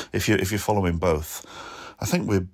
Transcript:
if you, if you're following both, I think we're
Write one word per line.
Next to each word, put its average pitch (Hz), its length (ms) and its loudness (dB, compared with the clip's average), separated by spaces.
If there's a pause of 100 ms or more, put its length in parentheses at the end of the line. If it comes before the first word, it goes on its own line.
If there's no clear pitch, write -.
(140)
if 101 160 0
you, 107 60 6
if 95 160 2
you're 104 80 0
following 92 380 2
both, 80 480 0 (540)
I - 60 -4
think 127 220 0
we're 92 260 2